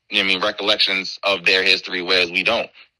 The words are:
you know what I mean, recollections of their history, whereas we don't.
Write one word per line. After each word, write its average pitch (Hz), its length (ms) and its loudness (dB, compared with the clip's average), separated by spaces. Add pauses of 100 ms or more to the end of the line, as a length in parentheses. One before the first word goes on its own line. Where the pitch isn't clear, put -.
you 107 80 -2
know 98 80 2
what 95 60 0
I 95 40 2
mean, 90 80 -4
recollections 98 800 -2
of 98 220 0
their 95 180 4
history, 95 380 0
whereas 90 300 0
we 90 120 -2
don't. - 260 0 (300)